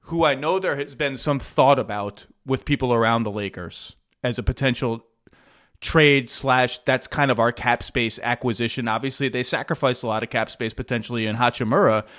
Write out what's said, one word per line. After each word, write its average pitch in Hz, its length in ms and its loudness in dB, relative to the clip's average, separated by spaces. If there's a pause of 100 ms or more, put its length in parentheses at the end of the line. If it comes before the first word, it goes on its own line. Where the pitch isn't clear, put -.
Who 165 200 0
I 143 100 4
know 160 240 0
there 175 160 -2
has 143 200 -8
been 135 220 -4
some 143 220 0
thought 135 400 4
about 104 460 -6 (200)
with 131 200 -2
people 131 280 0
around 117 300 4
the 104 80 -4
Lakers 95 640 -10 (280)
as 123 140 -2
a 113 60 -6
potential 123 640 -2 (760)
trade 143 500 4
slash 127 500 0
that's 131 280 0
kind 143 240 0
of 113 80 2
our 117 120 4
cap 123 300 0
space - 400 -4
acquisition. 120 680 -2
Obviously, 131 420 -2
they 123 140 -2
sacrificed 127 600 -2
a 120 40 -4
lot 110 140 -2
of 113 80 -8
cap 113 200 0
space 113 240 -6
potentially 117 520 -4
in 107 100 -2
Hachimura, 120 680 2 (120)